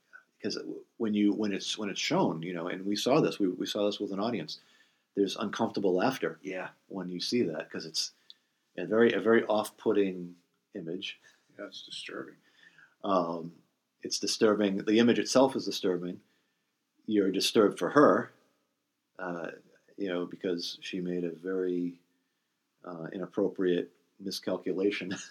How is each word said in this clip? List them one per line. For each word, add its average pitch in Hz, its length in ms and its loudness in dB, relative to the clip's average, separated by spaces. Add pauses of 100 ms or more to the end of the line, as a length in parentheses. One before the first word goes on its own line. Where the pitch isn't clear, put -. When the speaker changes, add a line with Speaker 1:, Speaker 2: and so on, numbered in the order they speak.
(420)
Speaker 1:
'cause 104 160 -4 (380)
when 107 180 -2
you, 104 180 4
when 104 200 -2
it's, - 260 -6
when 107 100 -4
it's 92 120 -6
shown, 113 420 0
you 90 100 -6
know, 85 140 -6
and 92 180 -6
we 101 120 -2
saw 127 240 2
this, 95 180 0
we, 101 100 2
we 90 180 -4
saw 104 200 0
this 101 140 -2
with 101 100 -4
an 95 80 -6
audience, 104 400 -4 (560)
there's 98 220 2
uncomfortable 101 580 0
laughter 92 480 0
Speaker 2:
Yeah. 92 260 -8 (200)
Speaker 1:
when 90 200 -8
you 90 120 -8
see 120 220 0
that, 80 280 -4
'cause 82 160 -10
it's - 260 -6 (640)
a 90 100 -6
very, 113 260 6
a 98 80 0
very 113 240 4
off-putting 101 880 0 (400)
image. 90 460 -10 (380)
Speaker 3:
Yeah, 104 80 -12
it's - 160 -16
disturbing. - 520 -12 (720)
Speaker 1:
Um, 85 480 0 (500)
it's - 160 -6
disturbing. 101 600 2
The 107 200 2
image 117 220 6
itself 131 340 4
is 117 120 -4
disturbing. 90 540 -4 (840)
You're 101 240 2
disturbed 98 480 4
for 82 120 -2
her, 123 420 6 (840)
uh, 87 320 -8 (460)
you 101 120 -6
know, 87 180 -2
because 87 540 -4
she - 200 -8
made 90 240 -4
a 85 60 -4
very, 90 720 -4 (840)
uh, 85 280 -10
inappropriate 92 800 0 (260)
miscalculation 95 960 -2 (160)